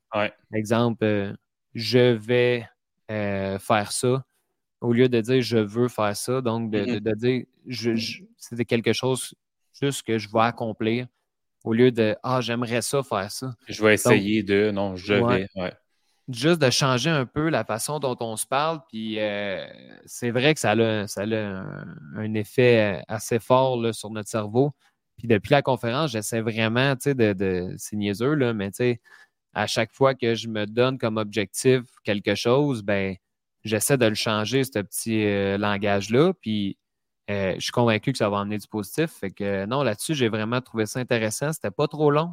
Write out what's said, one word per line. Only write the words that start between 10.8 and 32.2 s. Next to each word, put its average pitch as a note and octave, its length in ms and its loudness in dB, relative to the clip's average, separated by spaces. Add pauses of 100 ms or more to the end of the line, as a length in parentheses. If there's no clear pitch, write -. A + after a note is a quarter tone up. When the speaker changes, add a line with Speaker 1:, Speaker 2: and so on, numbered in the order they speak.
Speaker 2:
au A2+ 100 -2
lieu B2 180 6
de « A2 300 0
Ah, B2+ 180 0
j'aimerais A#2 400 -2
ça C#3 220 -2
faire G#2 280 -4
ça ». B2+ 240 -10 (140)
Speaker 1:
Je G#2 140 -6
vais G#2+ 80 6
Speaker 2:
Donc, G#2+ 40 8
Speaker 1:
essayer G#2+ 480 4
de, G2+ 280 2
non, G2 260 -4
je F#2 180 0
Speaker 2:
Ouais. A#2 400 2
Speaker 1:
vais, F#2 80 -6
ouais. F2+ 100 -4 (580)
Speaker 2:
Juste D3+ 300 2
de C3+ 80 6
changer B2+ 400 2
un D3 160 2
peu D3+ 240 -2
la B2 160 0
façon A2+ 340 -4
dont B2+ 220 -2
on A2+ 160 -6
se - 100 -8
parle, D3+ 420 -2
puis, A2 300 -6
euh, G2+ 480 -4 (380)
c'est - 260 -6
vrai B2+ 240 4
que - 60 -4
ça G#2+ 120 2
a, A2 340 2
ça G2 160 -8
a - 20 -2
un, G2+ 640 -6 (300)
un A2 180 -6
effet, G#2+ 640 4
euh, - 100 -10
assez A2+ 300 -4
fort, B2+ 420 2
là, A2+ 140 -2
sur G#2+ 160 -12
notre A2 180 -8
cerveau. A#2 440 0 (440)
Puis - 100 -12
depuis A2+ 260 2
la C#3+ 100 6
conférence, B2+ 500 -2
j'essaie A2+ 300 -4
vraiment, A2+ 540 0
tu - 80 -14
sais, C#3+ 100 0
de, A2 180 4
de, F#2+ 460 -2
c'est - 180 -12
niaiseux, G#2 380 -2
là, B2 180 2
mais G2+ 180 -4
tu - 60 -18
sais, B2 240 0 (540)
à G#2 120 -2
chaque A2+ 260 -2
fois C3+ 220 2
que A#2 200 0
je A2 140 -6
me G#2+ 180 -4
donne B2 320 0
comme A2 180 -2
objectif A2 640 0 (220)
quelque G2+ 300 0